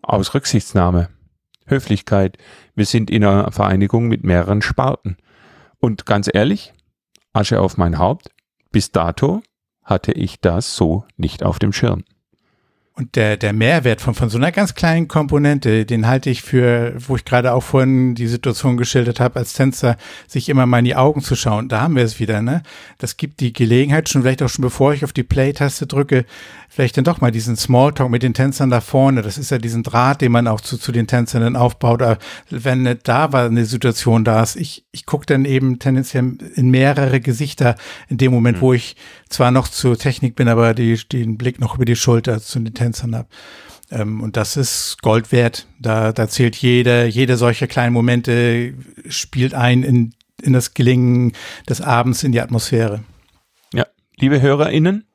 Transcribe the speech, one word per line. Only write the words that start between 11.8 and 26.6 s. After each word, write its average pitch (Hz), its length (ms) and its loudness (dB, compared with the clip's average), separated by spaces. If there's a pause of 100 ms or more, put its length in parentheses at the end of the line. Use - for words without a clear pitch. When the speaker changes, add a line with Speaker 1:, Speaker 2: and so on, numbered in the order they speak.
Speaker 2:
Und - 220 -10
der, 107 220 2
der 104 160 -2
Mehrwert 123 480 2
von, 120 120 -2
von 117 160 -2
so 110 80 -4
einer 147 140 0
ganz 196 240 -2
kleinen 165 320 0
Komponente, 143 800 2
den 110 200 0
halte 127 240 0
ich 123 120 -2
für, 120 520 2 (140)
wo 131 80 -2
ich 117 80 -4
gerade 123 300 0
auch 127 100 0
vorhin 131 500 2
die 117 140 -4
Situation 120 480 -2
geschildert 120 460 0
habe, 123 180 0
als - 140 -6
Tänzer, - 420 0 (320)
sich - 220 -4
immer 131 160 4
mal 123 140 4
in 120 60 4
die 123 120 0
Augen 143 240 2
zu 135 160 -2
schauen. 110 320 -2
Da 110 100 -2
haben 156 160 0
wir 123 80 4
es 110 160 -4
wieder, 107 220 -2
ne? 139 200 -2 (360)
Das - 180 -10
gibt - 240 -10
die 123 140 -2
Gelegenheit, 135 560 2
schon 131 140 2
vielleicht 131 200 0
auch 127 60 0
schon - 140 -4
bevor 135 300 2
ich 143 120 -4
auf - 80 -10
die 127 100 -4
Play-Taste 139 640 0
drücke, 139 380 0 (420)